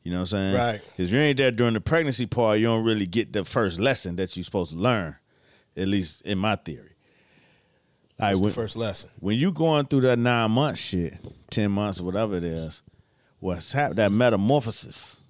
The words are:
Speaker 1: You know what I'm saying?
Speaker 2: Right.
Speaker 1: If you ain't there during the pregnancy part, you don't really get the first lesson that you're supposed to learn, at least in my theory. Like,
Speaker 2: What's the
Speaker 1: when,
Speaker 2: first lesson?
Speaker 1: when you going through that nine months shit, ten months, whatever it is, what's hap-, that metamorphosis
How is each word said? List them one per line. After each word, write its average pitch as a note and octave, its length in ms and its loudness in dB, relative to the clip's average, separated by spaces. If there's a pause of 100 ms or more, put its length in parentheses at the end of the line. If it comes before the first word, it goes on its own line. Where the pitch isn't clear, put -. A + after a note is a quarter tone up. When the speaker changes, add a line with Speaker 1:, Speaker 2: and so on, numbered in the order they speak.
Speaker 1:
You F2 100 -6
know F2+ 60 -2
what F2+ 140 -4
I'm G#2 60 0
saying? F#2+ 180 0
Speaker 2:
Right. A#2 240 0 (160)
Speaker 1:
If F2+ 140 -2
you A#2 80 2
ain't D3 180 2
there C3 140 4
during A#2 240 2
the G#2+ 60 0
pregnancy D3 460 0
part, A2 340 2
you A2+ 60 4
don't A2+ 180 2
really A2 220 2
get G2 260 -2
the G2+ 120 -2
first F#2+ 340 -2
lesson G2+ 380 0
that F#2 200 -4
you're F2+ 80 -6
supposed E2+ 280 -4
to D#2+ 60 -8
learn, G2 380 0 (600)
at F#2 120 -2
least G2 340 -2
in G2 160 -4
my G2+ 180 0
theory. - 360 -12 (1300)
Like, G#2 120 2
Speaker 2:
What's F#2+ 100 2
the G2 40 2
Speaker 1:
when, G#2 80 2
Speaker 2:
first A2 240 -6
lesson? A2 340 -6 (100)
Speaker 1:
when G2+ 160 0
you E3+ 160 2
going D3+ 340 2
through C3+ 160 2
that B2 160 4
nine A#2 320 2
months C3 300 2
shit, F2 340 -2 (360)
ten G#2 200 2
months, G2 300 -2
whatever G2 360 -2
it F2 80 -2
is, E2 380 -6 (560)
what's F2+ 340 -4
hap-, C#3 240 0
that G#2 160 4
metamorphosis A2+ 1160 0